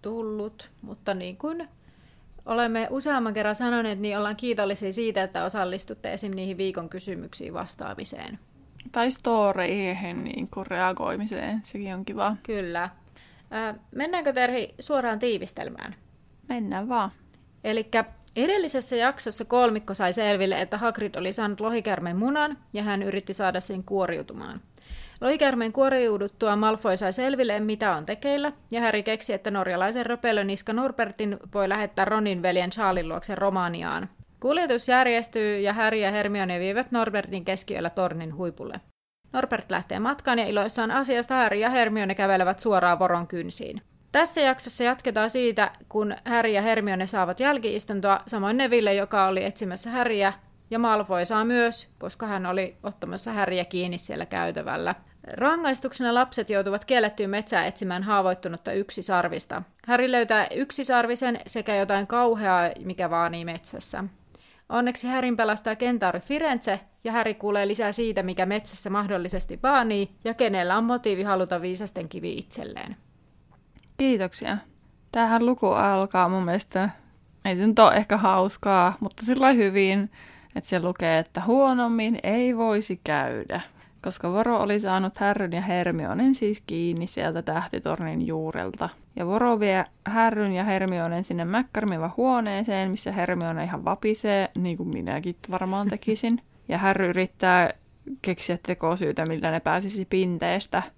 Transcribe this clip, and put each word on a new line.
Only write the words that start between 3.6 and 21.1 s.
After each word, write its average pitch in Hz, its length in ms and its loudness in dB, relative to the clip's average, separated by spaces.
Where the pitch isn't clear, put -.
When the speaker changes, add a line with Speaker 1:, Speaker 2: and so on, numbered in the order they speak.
Speaker 1:
niin 208 180 -4
ollaan 208 180 -4
kiitollisia 202 580 -2
siitä, 220 300 0
että 190 200 -4
osallistutte 190 720 -6
esim. 202 180 -8
niihin 190 260 -6
viikon 185 320 -4
kysymyksiin 180 640 -10
vastaamiseen. - 880 -10
Speaker 2:
Tai 247 200 0
storeihin 190 1120 0
niin - 240 -8
kuin 190 200 -10
reagoimiseen, 202 960 -4
sekin 202 300 -10
on 190 120 -8
kiva. 208 380 -2
Speaker 1:
Kyllä. 185 460 -4
Ö, 220 100 -12
mennäänkö, 302 380 -2
Terhi, 247 460 0
suoraan 247 400 -2
tiivistelmään? - 760 -6
Speaker 2:
Mennään 214 400 -4
vaan. 220 220 0
Speaker 1:
Elikkä 226 420 0
edellisessä 285 600 0
jaksossa 233 500 -2
kolmikko 226 480 2
sai 185 200 2
selville, 196 480 2
että 196 160 -4
Hagrid 226 380 -2